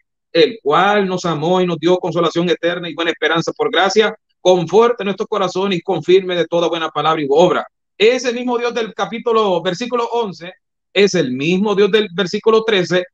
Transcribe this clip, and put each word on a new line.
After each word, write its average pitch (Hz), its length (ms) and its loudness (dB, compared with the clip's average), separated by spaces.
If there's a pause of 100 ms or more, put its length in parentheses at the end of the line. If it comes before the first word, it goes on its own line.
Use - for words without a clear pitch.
(320)
el 147 300 2
cual 190 460 2
nos 180 160 -4
amó 170 380 0
y 185 40 0
nos 170 140 -2
dio 175 180 2
consolación 170 520 -2
eterna 170 400 -4
y 151 40 -10
buena 170 160 -4
esperanza 160 440 -2
por 147 180 -4
gracia, 196 420 2 (280)
conforte 190 640 2
nuestro 202 200 -4
corazón 196 480 -2
y 170 60 -2
confirme 180 560 2
de 165 100 0
toda 170 220 0
buena 165 220 -4
palabra 156 320 0
y 139 80 -4
obra. 135 360 4 (320)
Ese 247 360 2
mismo 247 260 -4
Dios 240 140 -4
del 220 200 -6
capítulo, 214 680 -2
versículo 240 500 -4
once, 190 400 -6 (400)
es 196 240 2
el 143 160 -2
mismo 180 420 0
Dios 202 160 2
del 214 240 2
versículo 208 520 0
trece, 180 480 0